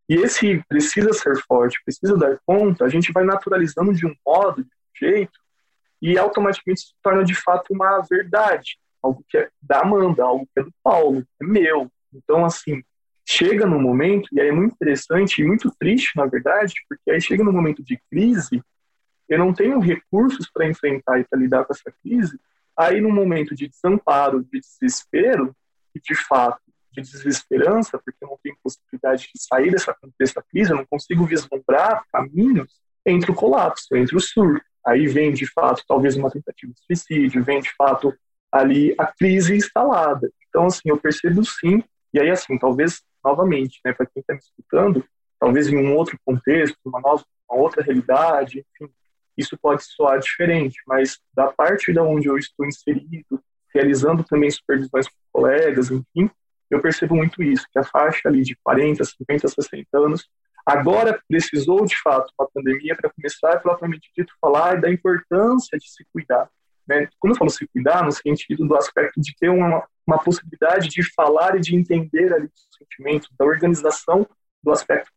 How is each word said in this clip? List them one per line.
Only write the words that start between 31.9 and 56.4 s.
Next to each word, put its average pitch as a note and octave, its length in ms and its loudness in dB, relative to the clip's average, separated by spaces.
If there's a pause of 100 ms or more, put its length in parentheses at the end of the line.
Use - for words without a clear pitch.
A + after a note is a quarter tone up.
caminhos, D3+ 680 0 (240)
entra F3 280 2
o - 20 -4
colapso, - 600 0
entra B2+ 200 2
o F#3+ 40 2
surto. F3 440 2 (220)
Aí B2+ 200 4
vem, D3 260 2
de C3 140 -6
fato, C3 400 0
talvez C#3 300 2
uma C#3 140 -2
tentativa - 420 -14
de - 120 -20
suicídio, D3 580 -2
vem, C#3 180 -2
de C3+ 140 -8
fato, C3+ 400 0 (360)
ali C#3 480 2
a D#3 80 0
crise F#3+ 500 2
instalada. F3 720 0 (180)
Então, E3+ 180 2
assim, F#3 200 -2
eu D3+ 120 2
percebo E3+ 460 0
sim, G3 380 0 (300)
e C#3+ 80 2
aí, D#3 100 2
assim, F3+ 280 -2
talvez, C3+ 440 0 (220)
novamente, C#3+ 600 0
né, B2+ 80 -2
pra B2 140 -4
quem - 160 -12
tá - 120 -8
me C#3 60 -12
escutando, E3+ 640 -2 (360)
talvez C#3 280 2
em C#3+ 80 2
um C#3 200 2
outro D#3+ 280 -2
contexto, C#3 600 0
uma B2+ 160 -8
nova, C#3+ 240 0 (240)
uma B2 120 0
outra D3+ 220 0
realidade, C3+ 800 0 (100)
enfim, D3 180 -20 (440)
isso C#3 200 -8
pode C#3+ 280 0
soar C#3 340 0
diferente, D#3+ 680 -2
mas C3 320 -2 (140)
da C3+ 180 0
parte F3+ 420 0
da E3 100 2
onde D3+ 260 0
eu C#3 80 0
estou C#3+ 300 -8
inserido, D3 760 -6 (320)
realizando C#3+ 480 2
também D3 280 0
supervisões C3+ 580 -2
com - 60 -20 (180)
colegas, C3 580 2
enfim, D3 400 -2 (400)